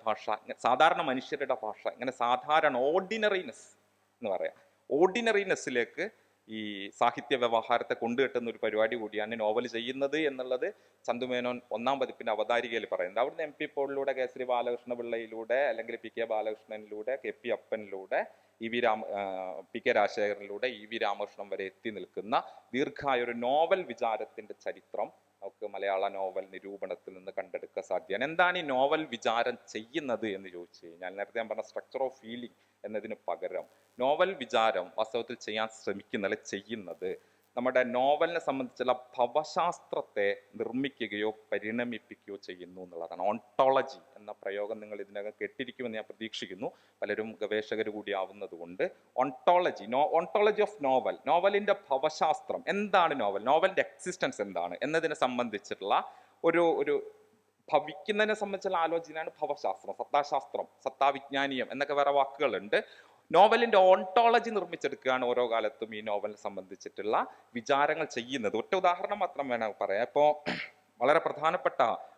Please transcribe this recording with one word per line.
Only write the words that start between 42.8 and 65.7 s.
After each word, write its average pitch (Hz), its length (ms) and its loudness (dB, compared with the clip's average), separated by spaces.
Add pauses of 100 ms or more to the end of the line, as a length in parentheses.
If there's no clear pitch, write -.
എന്നുള്ളതാണ്. 85 400 -10
ഓണ്ടോളജി 127 1000 0
എന്ന 107 120 -16
പ്രയോഗം 104 480 -6
നിങ്ങൾ 104 220 -12
ഇതിനകം 101 300 -10 (100)
കേട്ടിരിക്കുമെന്ന് 120 540 -8
ഞാൻ 107 140 -8
പ്രതീക്ഷിക്കുന്നു. 110 640 -10 (300)
പലരും 104 400 -4
ഗവേഷകർ 107 480 -2
കൂടി 101 220 -8
ആവുന്നത് 98 440 -6
കൊണ്ട് 87 360 -6 (320)
ontology, 156 600 2
no-, 139 340 2
ontology 208 440 2
of 143 240 -2
novel, 110 280 2 (120)
നോവലിന്റെ 196 480 4 (140)
ഭവശാസ്ത്രം, 151 800 0
എന്താണ് 165 540 2
നോവൽ, 101 220 0
നോവലിന്റെ 156 380 4
എക്സിസ്റ്റൻസ് - 600 -4
എന്താണ് 87 420 -4
എന്നതിനെ 156 320 0
സംബന്ധിച്ചിട്ടുള്ള 120 960 -2 (300)
ഒരു, 165 340 6
ഒരു 143 340 0 (640)
ഭവിക്കുന്നതിനെ 208 600 0
സംബന്ധിച്ചുള്ള 196 440 -4
ആലോചനയാണ് 165 540 -2 (100)
ഭവശാസ്ത്രം, 101 520 -4
സത്താശാസ്ത്രം, - 720 -2 (180)
സത്താവിജ്ഞാനീയം 139 880 0
എന്നൊക്കെ 143 220 -4
വേറെ 143 180 4
വാക്കുകളുണ്ട്. 135 720 2 (480)
നോവലിന്റെ 214 460 8
ഓണ്ടോളജി 226 720 8
നിർമ്മിച്ചെടുക്കുകയാണ് 143 760 0
ഓരോ 123 260 2
കാലത്തും 110 440 -2